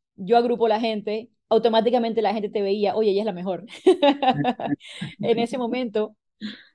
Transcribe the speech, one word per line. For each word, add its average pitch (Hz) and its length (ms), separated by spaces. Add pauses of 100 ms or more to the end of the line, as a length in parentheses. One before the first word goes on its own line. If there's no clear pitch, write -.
(160)
yo 196 220
agrupo 240 300
la 214 120
gente", 220 500 (200)
automáticamente 226 720
la 202 120
gente 208 160
te 214 120
veía, 202 340
"Oye, 220 160
ella 196 100
es 220 40
la 202 80
mejor". 180 320 (200)
<laughs> 277 920 (440)
En 233 180
ese 240 180
momento, 226 580 (600)